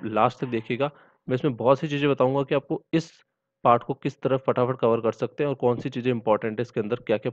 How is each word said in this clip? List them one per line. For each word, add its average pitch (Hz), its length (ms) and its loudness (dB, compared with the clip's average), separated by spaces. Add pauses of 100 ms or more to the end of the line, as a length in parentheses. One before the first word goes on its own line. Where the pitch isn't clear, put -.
लास्ट 110 360 0
तक 139 80 -6
देखिएगा। 120 440 -4 (380)
मैं 127 60 0
इसमें 131 200 -2
बहुत 123 240 2
सी 165 80 -6
चीज़ें 143 240 0
बताऊंगा 135 320 2
कि 143 120 -2
आपको - 380 -4
इस 165 180 -2 (520)
पार्ट 120 200 4
को 135 100 -8
किस - 280 -8
तरह 131 160 0
फटाफट 127 400 0
कवर 117 240 2
कर 113 100 0
सकते - 320 -6
हैं 147 60 0
और 135 60 -2
कौन 123 220 0
सी - 120 -8
चीज़ें 123 240 -2
इंपॉर्टेंट 110 460 0
है - 20 -4
इसके - 180 -6
अंदर, 104 160 -4
क्या-क्या 117 380 -2